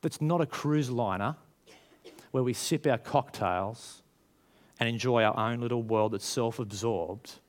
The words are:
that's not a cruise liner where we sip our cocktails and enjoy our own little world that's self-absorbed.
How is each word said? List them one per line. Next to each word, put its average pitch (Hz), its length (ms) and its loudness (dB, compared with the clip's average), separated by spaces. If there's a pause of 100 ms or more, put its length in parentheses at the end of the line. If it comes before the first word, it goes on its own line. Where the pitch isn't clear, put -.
that's - 200 -4
not 165 180 2
a 156 60 4
cruise 147 440 0
liner 117 460 -2 (960)
where 131 100 0
we 127 120 0
sip - 340 0
our 123 100 4
cocktails 101 1040 -2 (800)
and 117 80 2
enjoy 117 340 2
our 107 160 4
own 117 220 0
little 120 240 -2
world 110 300 2
that's 101 120 -4
self-absorbed. 107 1080 -4 (160)